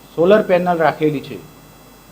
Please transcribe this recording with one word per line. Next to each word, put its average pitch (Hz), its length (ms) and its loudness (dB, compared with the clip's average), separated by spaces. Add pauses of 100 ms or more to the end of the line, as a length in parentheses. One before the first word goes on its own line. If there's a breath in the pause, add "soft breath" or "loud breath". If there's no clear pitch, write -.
(120)
સોલર 185 300 4
પેનલ 180 360 0
રાખેલી 147 500 -2
છે. 107 100 -14 (720)